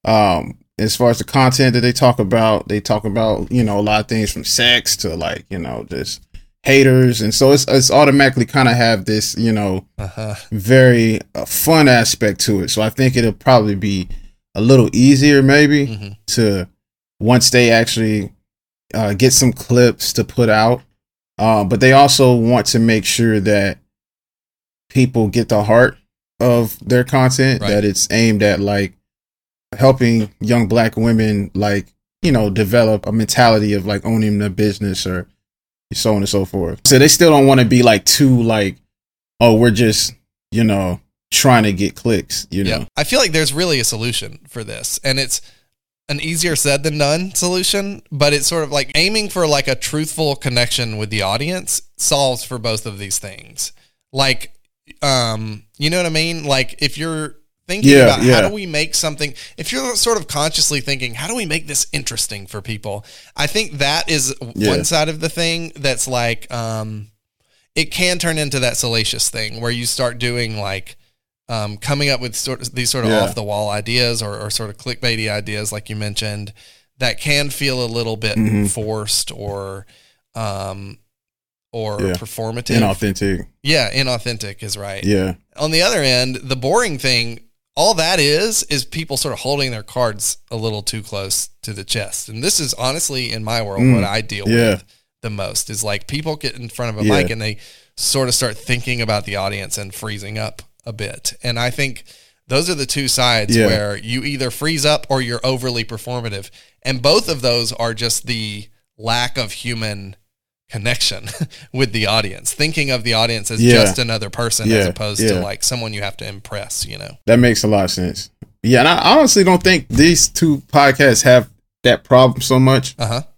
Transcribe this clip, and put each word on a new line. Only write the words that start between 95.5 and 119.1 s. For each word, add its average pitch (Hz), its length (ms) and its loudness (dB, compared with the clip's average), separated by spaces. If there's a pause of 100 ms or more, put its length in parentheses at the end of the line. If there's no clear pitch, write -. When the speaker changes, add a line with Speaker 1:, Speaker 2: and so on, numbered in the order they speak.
Speaker 2:
is, 107 120 -8
like, 104 220 -4
people 151 300 -6
get 139 200 -8
in 120 140 -14
front 120 260 -8
of 107 80 -4
a 107 40 0
Speaker 1:
Yeah. 101 100 2
Speaker 2:
mic 90 140 -2
and 110 100 -8
they 107 160 -6 (400)
sort 135 300 -2
of 120 80 -2
start 113 200 -4
thinking 123 460 -4
about 107 240 -2
the 101 100 -8
audience 98 440 -6
and 98 160 -12
freezing 104 420 -10
up - 240 -10 (240)
a 117 80 -12
bit. - 400 -10 (100)
And 117 160 -4
I 123 100 -2
think 135 340 -6 (440)
those 156 220 -2
are 180 60 -2
the 139 120 -6
two 139 200 -4
sides 117 480 0
Speaker 1:
Yeah. 110 120 4
Speaker 2:
where 101 300 -2
you 117 260 -8
either 135 260 -6
freeze 151 360 -4
up 151 240 0
or 131 120 0
you're 120 240 -6
overly 123 380 -4
performative. 113 640 -10 (320)
And 123 200 -6
both 165 280 2
of 139 120 -6
those 117 320 -2
are 117 200 -4
just 113 320 -6
the 107 440 -8 (280)
lack 120 400 -4
of 110 140 -6
human 107 640 -8 (540)
connection 110 600 -4 (220)
<laughs> - 220 -20
with 127 180 -2
the 110 160 -2
audience, 101 460 -4
thinking 151 380 -4
of 120 120 -4
the 117 100 -2
audience 113 380 -2
as 113 100 -2
Speaker 1:
Yeah. 120 120 6
Speaker 2:
just 107 260 4
another 110 300 -4
person 110 420 -4
as 104 140 2
Speaker 1:
Yeah. 87 40 -2
Speaker 2:
opposed 104 320 -6
Speaker 1:
Yeah. 107 120 2
Speaker 2:
to, 90 80 -2
like, 95 220 -8
someone 113 300 -6
you 101 80 -8
have 98 160 -8
to 110 100 -12
impress, 101 580 -10
you - 120 -14
know? 50 280 -16
Speaker 1:
That 117 140 6
makes 120 240 4
a 110 40 0
lot 101 180 2
of 90 60 -4
sense. - 380 -6 (340)
Yeah, 123 160 4
and 135 80 4
I 170 100 4 (200)